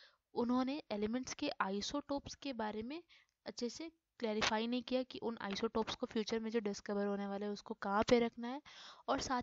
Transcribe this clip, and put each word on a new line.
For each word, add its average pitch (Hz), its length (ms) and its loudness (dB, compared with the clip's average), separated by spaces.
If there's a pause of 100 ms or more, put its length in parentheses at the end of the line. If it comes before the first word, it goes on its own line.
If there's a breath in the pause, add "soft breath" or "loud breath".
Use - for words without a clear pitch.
(340 loud breath)
उन्होंने 254 560 2
elements 214 440 0
के 294 160 0 (100)
isotopes 214 720 0
के 277 180 -6
बारे 214 300 -4
में 294 200 -8 (440 soft breath)
अच्छे 240 220 -4
से - 220 -8 (280)
clarify 220 480 2
नहीं 240 160 0
किया 254 200 0
कि 254 160 -8
उन 226 220 -2
isotopes 220 540 0
को - 120 -2
future 226 340 0
में 220 100 -2
जो 233 100 2
discover 202 460 0
होने 202 200 0
वाले 202 200 -4
हैं 208 60 -2
उसको 208 220 -8
कहाँ 202 280 2
पे 247 160 8
रखना 233 300 0
है। 269 120 -6 (480 loud breath)
और 262 120 2
साथ 247 220 0